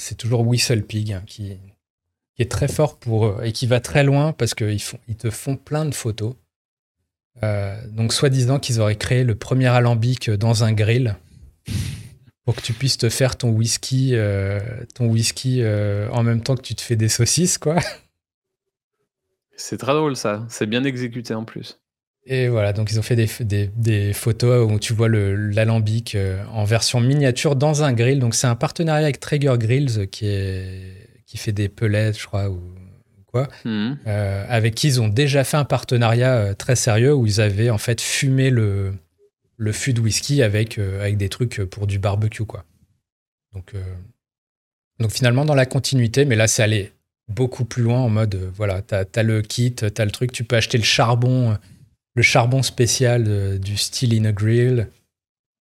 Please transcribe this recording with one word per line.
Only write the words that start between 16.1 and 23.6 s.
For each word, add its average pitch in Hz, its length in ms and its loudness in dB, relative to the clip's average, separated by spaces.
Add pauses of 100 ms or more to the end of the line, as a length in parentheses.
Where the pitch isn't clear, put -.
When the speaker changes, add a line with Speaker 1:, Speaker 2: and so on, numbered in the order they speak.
Speaker 1:
en 117 140 0
même 117 180 2
temps 131 140 0
que - 60 -16
tu - 120 -10
te - 60 -10
fais 120 160 -2
des 110 120 2
saucisses, 156 500 2
quoi. 151 180 0 (1800)
Speaker 2:
C'est - 220 -10
très 127 140 -2
drôle, 151 240 0
ça. 107 320 -4
C'est 113 180 -4
bien 120 180 -2
exécuté, 123 500 -6
en 110 100 -6
plus. - 360 -16 (460)
Speaker 1:
Et 127 220 0
voilà, 104 240 2
donc 107 180 -2
ils 110 80 2
ont 107 40 0
fait 120 140 0
des, 113 120 4 (120)
des, 101 340 -2